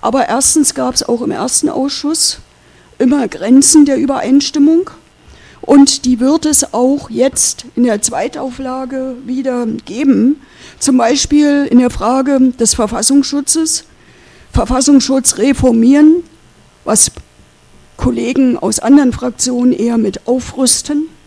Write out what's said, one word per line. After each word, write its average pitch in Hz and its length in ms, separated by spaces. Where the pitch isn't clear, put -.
Aber 240 260
erstens 269 460
gab's 254 280
auch 233 200
im - 100
ersten - 380
Ausschuss - 720
immer 262 300
Grenzen 269 560
der 277 120
Übereinstimmung 285 920
und 285 420
die 254 160
wird 285 260
es 294 280
auch 262 360
jetzt 247 540
in 240 60
der 214 180
Zweitauflage 262 1120
wieder 247 400
geben, 254 560
zum 262 200
Beispiel 285 760
in 247 80
der 247 100
Frage 262 720
des 226 140
Verfassungsschutzes. 277 1120
Verfassungsschutz 262 840
reformieren, 269 880
was - 280
Kollegen 247 640
aus - 220
anderen 269 340
Fraktionen 247 580
eher 233 260
mit 208 300
aufrüsten 262 800